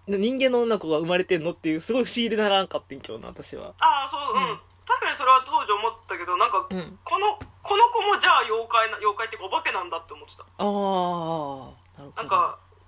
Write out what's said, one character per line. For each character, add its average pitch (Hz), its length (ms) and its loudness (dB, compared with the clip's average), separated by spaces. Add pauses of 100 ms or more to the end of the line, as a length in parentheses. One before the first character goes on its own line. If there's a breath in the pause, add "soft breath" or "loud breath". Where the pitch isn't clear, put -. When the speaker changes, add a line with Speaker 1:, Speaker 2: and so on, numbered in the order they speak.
Speaker 1:
人 202 300 0
間 254 140 2
の 240 120 2
女 226 120 2
の 185 40 -2
子 160 100 -6
が 156 80 2
生 165 100 -2
ま 180 100 2
れ 185 60 0
て 180 160 0
ん 151 40 -6
の 170 80 -2
っ 160 40 -8
て - 140 -4
い 156 60 0
う、 165 60 -4
す 226 120 -4
ご 254 80 2
い - 20 0
不 - 60 -4
思 - 60 -4
議 233 140 0
で 220 60 -2
な 214 140 2
ら 196 120 4
ん 180 60 -4
か 147 120 -6
っ - 40 -12
て 139 120 -16
ん 135 60 -14
け - 60 -16
ど 110 100 -10
な、 120 120 -16
私 - 260 -16
は。 - 240 -14
Speaker 2:
あ 277 280 4
ー、 - 20 -14
そ 285 80 -6
う、 285 180 -4
う 262 40 2
ん。 247 120 0
Speaker 1:
う - 40 -6
ん。 - 40 -12 (260)
Speaker 2:
確 494 140 0
か 370 100 -2
に 294 60 -4
そ 285 80 -6
れ 262 80 6
は 254 140 8
当 285 200 0
時 208 60 -2
思 208 160 0
っ 226 60 -2 (120)
た 185 120 -8
け 175 80 -10
ど、 180 100 -2
な 214 120 4
ん 208 40 -6
か、 190 180 0
Speaker 1:
う 190 60 -6
ん。 180 280 -10
Speaker 2:
こ 370 140 -2
の、 403 220 0 (240)
こ 403 140 0
の 480 120 8
子 466 120 0
も 403 180 2
じ 320 80 2
ゃ 330 120 6
あ - 20 -
妖 226 260 -2
怪 220 240 2
な、 208 60 -8
妖 208 200 0
怪 226 100 -4
っ - 20 -16
て 214 80 -12
い - 20 -18
う - 20 -18
か - 60 -8
お - 20 -16
化 320 140 -2
け 294 80 -2
な 190 140 -4
ん 175 40 -12
だ 165 80 -6
っ - 80 -12
て - 80 -18
思 147 120 -18
っ - 20 -20
て - 80 -20
た。 - 80 -20
Speaker 1:
あ - 200 -8
ー、 - 20 2
な 165 1400 -4
る 139 60 -18
ほ - 0 -
ど。 - 60 -
Speaker 2:
な 135 60 -6
ん 147 40 -12
か、 - 320 2 (280)